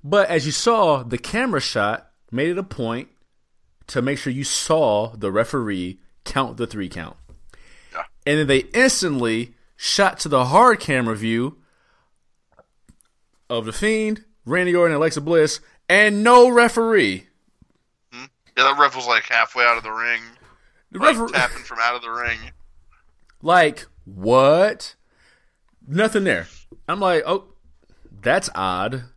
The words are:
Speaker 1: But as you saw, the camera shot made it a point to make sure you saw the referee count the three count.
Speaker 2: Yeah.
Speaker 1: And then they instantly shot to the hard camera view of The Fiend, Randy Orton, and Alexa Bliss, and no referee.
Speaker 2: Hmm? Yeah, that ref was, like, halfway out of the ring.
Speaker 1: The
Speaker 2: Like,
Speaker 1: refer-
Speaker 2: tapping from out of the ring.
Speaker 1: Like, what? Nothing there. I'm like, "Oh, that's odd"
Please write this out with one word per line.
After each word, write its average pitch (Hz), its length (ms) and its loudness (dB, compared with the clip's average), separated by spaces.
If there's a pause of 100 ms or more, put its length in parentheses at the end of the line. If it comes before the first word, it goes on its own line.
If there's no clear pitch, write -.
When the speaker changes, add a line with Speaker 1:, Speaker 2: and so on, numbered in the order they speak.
Speaker 1:
But 185 260 2
as 160 160 0
you 151 60 -4
saw, 180 500 2
the 120 160 -8
camera 220 440 -4
shot 107 500 -4 (200)
made 139 180 -2
it 175 100 -4
a 196 40 -8
point 120 440 -8 (800)
to 131 160 -4
make 139 160 -2
sure 135 120 -6
you 131 120 -6
saw 113 720 0
the 101 160 -6
referee 104 680 -4 (240)
count 120 340 -6
the 117 100 -4
three 101 220 -10
count. 80 260 -14 (760)
Speaker 2:
Yeah. - 100 -10 (240)
Speaker 1:
And 147 120 0
then 151 80 -2
they 135 120 4 (200)
instantly 120 760 0 (220)
shot - 420 0
to 160 100 -6
the 131 160 2
hard 214 340 4
camera 123 360 -2
view 113 420 -4 (1900)
of 117 160 -4
The 110 80 -10
Fiend, 214 520 -2 (200)
Randy 175 300 0
Orton, 170 180 4
and 147 80 -2
Alexa 160 200 -2
Bliss, 156 380 2 (280)
and 208 360 4
no 247 260 8
referee. 226 760 2 (840)
Speaker 2:
Hmm? 123 140 -20 (320)
Yeah, 131 60 2
that 143 160 2
ref 139 160 4
was, 127 100 -8
like, 117 200 2
halfway 120 400 0
out 117 120 4
of 110 60 -10
the 110 80 -12
ring. 113 300 -6 (680)
Speaker 1:
The 185 80 -14
Speaker 2:
Like, 277 180 2
Speaker 1:
refer- 226 160 -6
Speaker 2:
tapping 127 300 -2
from 120 180 -14
out 120 140 0
of 120 60 -8
the 117 80 -12
ring. 117 300 -6 (1000)
Speaker 1:
Like, 160 440 2 (200)
what? 135 880 2 (920)
Nothing 208 360 0
there. 95 240 -2 (400)
I'm 180 120 -4
like, 180 280 2
"Oh, 190 260 -6 (680)
that's 175 340 0
odd" 95 480 -4 (140)